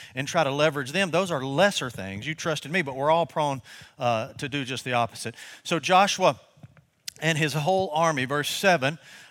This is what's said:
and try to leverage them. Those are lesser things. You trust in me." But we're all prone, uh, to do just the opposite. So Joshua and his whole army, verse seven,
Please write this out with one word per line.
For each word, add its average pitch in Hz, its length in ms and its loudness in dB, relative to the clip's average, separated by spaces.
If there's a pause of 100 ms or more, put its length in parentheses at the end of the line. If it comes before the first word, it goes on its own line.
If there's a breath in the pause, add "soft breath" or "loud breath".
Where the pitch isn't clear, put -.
(160 loud breath)
and 135 140 -6
try 165 160 2
to 139 60 -2
leverage 143 420 0
them. 185 200 -2
Those 175 180 0
are 143 120 -2
lesser 143 460 2
things. 101 380 -8
You 160 80 -6
trust 160 320 -6
in 143 60 -10
me." 185 100 0
But 135 120 -6
we're 139 160 0
all 165 140 4
prone, 147 380 -2 (360 loud breath)
uh, 120 360 0
to 143 160 -8
do 139 160 -4
just 123 180 -8
the 127 80 -4
opposite. 117 420 -2 (300 loud breath)
So 170 140 -2
Joshua 180 600 4 (800)
and 156 200 0
his 147 160 0
whole 180 400 0
army, 156 320 2
verse 143 240 -2
seven, 160 480 2 (320 loud breath)